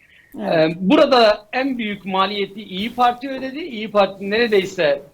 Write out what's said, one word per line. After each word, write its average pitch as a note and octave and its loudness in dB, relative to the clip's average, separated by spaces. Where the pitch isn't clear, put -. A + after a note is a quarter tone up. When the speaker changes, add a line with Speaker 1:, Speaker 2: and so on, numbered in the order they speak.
Speaker 1:
Evet. G3 -2
Speaker 2:
Ee, E3 2
burada B3 4
en C4 -4
büyük G3+ -8
maliyeti G3 -4
İYİ G3 -8
Parti A#3+ 0
ödedi. C4 -8
İYİ A3 -10
Parti G3 0
neredeyse G3 0